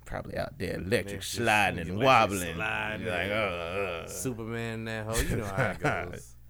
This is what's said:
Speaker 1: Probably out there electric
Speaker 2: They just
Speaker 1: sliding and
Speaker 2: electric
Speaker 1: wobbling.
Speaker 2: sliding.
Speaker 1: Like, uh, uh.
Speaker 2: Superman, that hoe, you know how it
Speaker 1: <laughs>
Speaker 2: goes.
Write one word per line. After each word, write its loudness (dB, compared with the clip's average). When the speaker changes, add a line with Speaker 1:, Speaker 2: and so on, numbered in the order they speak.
Speaker 1:
Probably -6
out -4
there -4
electric 0
Speaker 2:
They -6
just -6
Speaker 1:
sliding 4
and -4
Speaker 2:
electric 2
Speaker 1:
wobbling. 6
Speaker 2:
sliding. -2
Speaker 1:
Like, 0
uh, 0
uh. -2
Speaker 2:
Superman, -4
that -4
hoe, 0
you 2
know -2
how 0
it -8
Speaker 1:
<laughs> -
Speaker 2:
goes. -4